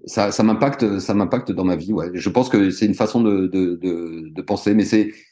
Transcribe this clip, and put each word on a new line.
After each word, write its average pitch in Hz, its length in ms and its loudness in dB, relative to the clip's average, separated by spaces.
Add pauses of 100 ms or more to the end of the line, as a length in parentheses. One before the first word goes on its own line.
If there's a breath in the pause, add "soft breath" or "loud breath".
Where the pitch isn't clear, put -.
ça, 101 280 0
ça - 100 2
m'impacte, 110 560 2
ça 104 140 -2
m'impacte 101 400 0
dans 90 100 -2
ma 90 140 2
vie, 90 160 -4
ouais. 87 200 -2
Je 92 160 -6
pense 123 200 2
que 98 200 4
c'est 92 160 0
une 101 100 0
façon 113 260 0
de, 98 260 2
de, 90 300 0
de, 82 520 -8
de 78 120 -10
penser, - 320 0
mais 107 100 4
c'est, 107 300 0 (180 loud breath)